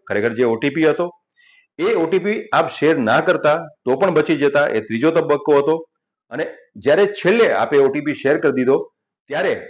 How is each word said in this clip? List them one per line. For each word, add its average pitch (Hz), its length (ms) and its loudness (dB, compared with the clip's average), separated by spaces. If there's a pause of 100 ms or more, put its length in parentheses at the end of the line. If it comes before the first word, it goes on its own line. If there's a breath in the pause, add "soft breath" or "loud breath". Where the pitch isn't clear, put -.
ખરેખર 104 280 -2
જે 123 100 0
ઓ 113 120 2
ટી 139 140 -2
પી 156 160 0
હતો, 160 200 0 (720 soft breath)
એ 415 160 0
ઓ 165 120 0
ટી 185 120 0
પી 208 200 -4 (140)
આપ 160 180 0
શેર 160 280 2
ના 123 220 2
કરતા 160 380 0 (260)
તો 127 120 0
પણ 180 180 2
બચી 151 220 0
જતા, 143 300 2
એ 110 140 -2
ત્રીજો 117 300 -2
તબક્કો 147 480 2
હતો. 143 160 2 (580)
અને 131 120 -6 (320)
જ્યારે 147 300 2
છેલ્લે 202 460 2
આપે 113 240 0
ઓ 139 120 6
ટી 143 180 -6
પી 147 80 -4
શેર 139 240 0
કરી 160 140 0
દીધો 127 260 2 (520)
ત્યારે 156 240 -2 (160)